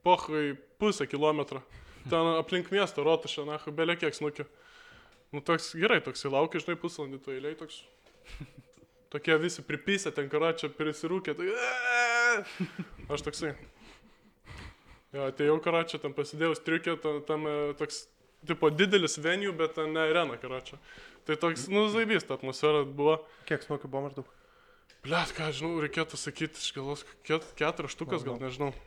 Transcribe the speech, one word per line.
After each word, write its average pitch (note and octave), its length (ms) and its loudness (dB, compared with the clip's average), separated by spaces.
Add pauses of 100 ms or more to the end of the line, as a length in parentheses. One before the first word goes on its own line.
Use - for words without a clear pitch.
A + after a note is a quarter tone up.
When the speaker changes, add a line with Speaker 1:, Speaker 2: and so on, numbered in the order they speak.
Speaker 1:
pochai, D#3 520 4 (240)
pusę G3 300 2
kilometro. C#3+ 560 0 (380)
Ten E3 320 4
aplink F3 380 0
miestą F#3+ 340 0
rotušė, D#3+ 420 2
nachui, D3+ 260 -8
bele E3 240 0
kiek E3 180 -2
snukių. D3+ 320 -4 (840)
Nu, D3 80 -6
toks - 340 0
gerai, F3+ 280 4
toks - 220 -8
įlauki, C#3+ 360 2
žinai, E3+ 160 -4
pusvalandį C#3 460 -8
tu C#3 100 -8
eilėj, C#3+ 260 -6
toks. - 220 -14 (1300)
Tokie D#3 300 2
visi D3+ 240 -2
pripysę F#3+ 500 0
ten, C#3 160 -2
karoče, D#3 440 2
prisirūkę, D#3+ 600 -2
tai, E3+ 140 -4
eee. A#3+ 960 2 (640)
Aš D3 180 -4
toksai. D3 280 -4 (1600)
Jo, C#3 180 -4
atėjau, D3 320 4
karoče, E3 400 2
ten C#3+ 140 -6
pasidėjau D#3 420 0
striukę, E3 400 0
ten, D3+ 260 -2
ten, D#3 240 -2
e, D3 100 -2 (180)
toks, - 320 -6 (380)
tipo, D#3 260 4
didelis F#3 480 4
venue, F#3 340 0
bet D#3+ 220 -2
ten D#3 180 -2
ne D#3+ 80 0
arena, D#3 380 2
karoče. B2+ 400 -10 (420)
Tai D#3 160 0
toks, D#3 320 0
nu, G#3 200 4
zaibys G#3+ 360 2
ta C#3 100 -4
atmosfera C#3+ 500 2
buvo. C#3+ 340 4 (260)
Speaker 2:
Kiek D3 180 -2
snukių C#3 280 -8
buvo C3+ 160 -4
maždaug? C3+ 240 -12 (680)
Speaker 1:
Blet, D#3 320 -2
ką D#3 180 -4
žinau, D#3+ 300 -4
reikėtų D3+ 360 -4
sakyt, D#3 400 -6
iš - 160 -6
galvos, C#3+ 320 -8 (200)
ket-, D#3+ 300 0
keturios D3+ 380 -2
štukas E3 300 -4
gal, B2+ 140 -4
Speaker 2:
Nu, A#2 40 -8
nu. C3 60 -6
Speaker 1:
nežinau. C3 260 -4 (140)